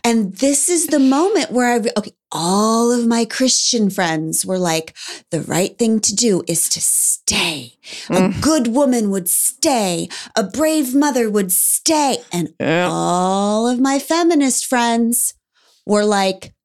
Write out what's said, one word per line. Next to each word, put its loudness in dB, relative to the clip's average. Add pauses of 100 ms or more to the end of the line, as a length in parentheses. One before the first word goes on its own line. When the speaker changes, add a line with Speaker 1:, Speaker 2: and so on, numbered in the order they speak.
Speaker 1:
And 0
this 0
is 0
the 2
moment 2
where 2
I, 2
re-, -2
okay, -6 (180)
all 2
of 0
my 2
Christian 0
friends -2
were -2
like, -2 (340)
"The -4
right -2
thing 2
to -2
do 2
is -2
to -2
stay. -2 (360)
A -2
Speaker 2:
Mm. 2
Speaker 1:
good 2
woman 2
would -4
stay. -2 (280)
A 2
brave 0
mother 2
would 0
stay." 0 (120)
And -4
Speaker 2:
Yeah. 2
Speaker 1:
all 0
of 0
my 0
feminist 2
friends 0 (520)
were 2
like 0 (120)